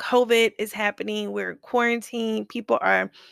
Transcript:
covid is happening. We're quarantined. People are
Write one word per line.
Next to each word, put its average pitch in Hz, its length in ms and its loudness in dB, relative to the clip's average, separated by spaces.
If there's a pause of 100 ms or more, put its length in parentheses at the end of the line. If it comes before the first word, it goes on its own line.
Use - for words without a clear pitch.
covid 233 580 4
is 208 140 -4
happening. 208 580 -4
We're 196 240 -6
quarantined. 233 960 -2
People 226 320 -2
are 190 280 2 (240)